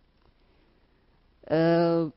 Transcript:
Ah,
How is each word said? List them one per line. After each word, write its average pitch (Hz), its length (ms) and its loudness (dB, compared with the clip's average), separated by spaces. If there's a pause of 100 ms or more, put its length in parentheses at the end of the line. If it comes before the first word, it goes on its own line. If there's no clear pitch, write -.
(1500)
Ah, 170 640 0